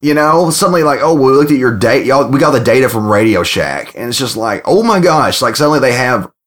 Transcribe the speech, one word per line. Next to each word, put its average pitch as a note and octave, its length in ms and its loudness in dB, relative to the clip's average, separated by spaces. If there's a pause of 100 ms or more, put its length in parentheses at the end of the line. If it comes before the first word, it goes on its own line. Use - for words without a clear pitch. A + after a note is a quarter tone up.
You D3 120 0
know, D#3+ 360 2
suddenly F3 340 0
like, C#3+ 180 0
"Oh, D#3+ 120 2
we C3+ 180 2
looked D3 200 4
at C#3+ 60 2
your B2+ 160 0
data, A2+ 320 0
y'all, C3 220 0
we C3+ 120 0
got E3 120 2
the B2 80 2
data A#2 300 2
from G#2+ 180 -4
Radio G#2 360 2
Shack." C#2 520 -6
And A#2+ 140 -10
it's A#2+ 80 -6
just B2 180 -6
like, A2 300 -6
"Oh G#3 180 0
my A3+ 160 0
gosh," D#3 420 0
like, A#2 140 -2
suddenly D3 240 0
they B2+ 140 0
have B2 360 -4 (180)